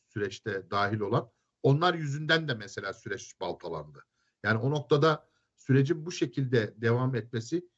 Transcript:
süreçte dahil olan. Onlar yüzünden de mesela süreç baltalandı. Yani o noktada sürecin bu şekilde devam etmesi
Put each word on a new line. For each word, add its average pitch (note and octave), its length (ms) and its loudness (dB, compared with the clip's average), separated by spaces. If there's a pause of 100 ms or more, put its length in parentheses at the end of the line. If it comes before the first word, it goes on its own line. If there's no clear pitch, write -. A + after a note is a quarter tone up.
süreçte G2 600 -6
dahil G2+ 300 0
olan. G#2 300 -2 (320)
Onlar D#3+ 320 4
yüzünden D#3 540 -2
de B2+ 60 -2
mesela G2+ 380 -8
süreç - 480 -12
baltalandı. E2 640 -8 (380)
Yani A2 160 2
o B2+ 120 -2
noktada D3+ 580 2 (280)
sürecin C#3+ 500 2
bu F3+ 60 -8
şekilde B2+ 640 -2
devam B2 380 0
etmesi A#2 640 -4